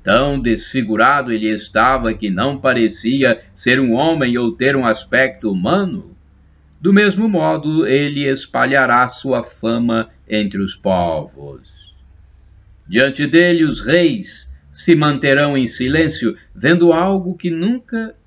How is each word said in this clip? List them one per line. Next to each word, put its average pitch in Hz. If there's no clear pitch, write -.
tão 135
desfigurado 120
ele 110
estava 113
que 104
não 127
parecia 123
ser 127
um 127
homem 135
ou 117
ter 135
um 127
aspecto 120
humano, 127
do 190
mesmo 208
modo 156
ele 143
espalhará 131
sua 123
fama 117
entre 101
os 95
povos. 76
Diante 135
dele 170
os 135
reis 170
se -
manterão 143
em 127
silêncio, 135
vendo 170
algo 180
que 180
nunca 226